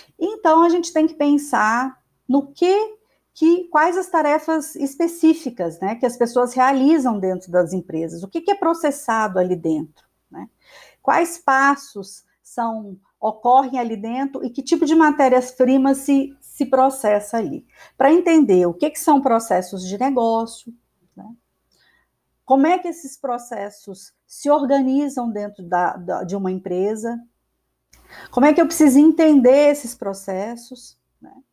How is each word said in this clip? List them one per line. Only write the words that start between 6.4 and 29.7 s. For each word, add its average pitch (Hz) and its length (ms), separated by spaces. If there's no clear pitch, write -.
realizam 262 640
dentro 185 320
das 175 220
empresas, 165 500
o 196 60
que 330 100
que 359 120
é 403 40
processado 285 840
ali 180 180
dentro, 160 480
né? - 180
Quais - 360
passos 269 880
são, 220 560
ocorrem 247 580
ali 226 200
dentro 254 460
e 254 60
que 262 120
tipo 320 240
de 311 100
matérias-primas 269 1040
se, 277 420
se - 240
processa 233 720
ali. - 280
Pra 269 140
entender 311 540
o 170 80
que 294 160
que - 100
são 285 220
processos 202 640
de 196 100
negócio, 226 760
né? 196 180
Como 269 240
é 359 100
que 359 120
esses 311 280
processos 214 920
se - 220
organizam 277 840
dentro 208 320
da, 175 320
da, 175 280
de 185 120
uma 190 160
empresa, 202 680
como 254 160
é 302 80
que 339 80
eu 285 60
preciso 285 320
entender 294 720